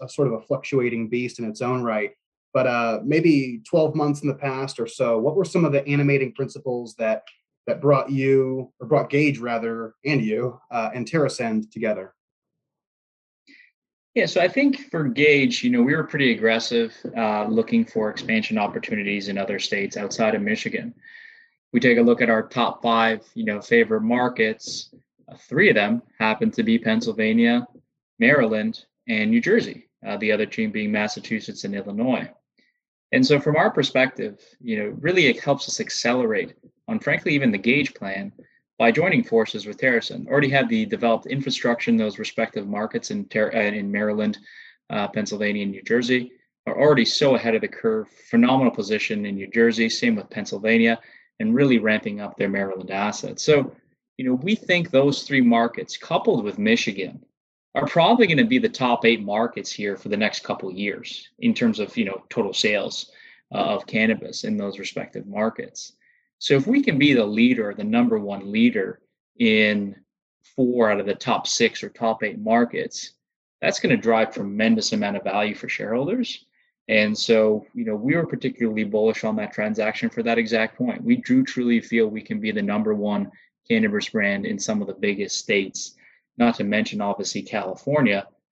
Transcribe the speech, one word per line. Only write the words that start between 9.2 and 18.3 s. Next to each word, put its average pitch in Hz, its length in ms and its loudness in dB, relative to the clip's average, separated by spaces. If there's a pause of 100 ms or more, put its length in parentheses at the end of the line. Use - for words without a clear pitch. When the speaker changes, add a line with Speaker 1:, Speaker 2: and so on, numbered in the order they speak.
Speaker 1:
rather, 113 540 -4 (100)
and 135 220 0
you, 120 340 -2 (120)
uh, 113 240 -2
and 120 120 -6
TerrAscend 120 640 -2
together? 104 440 -6 (2000)
Speaker 2:
Yeah, 214 100 2
so - 160 0
I 180 80 4
think 269 420 0
for 160 140 -2
Gage, 139 580 4
you 127 60 0
know, 123 140 4
we 139 120 4
were 160 80 -2
pretty 139 300 0
aggressive, 113 640 0 (180)
uh, 107 360 0
looking 113 340 2
for 107 240 -2
expansion 110 480 -2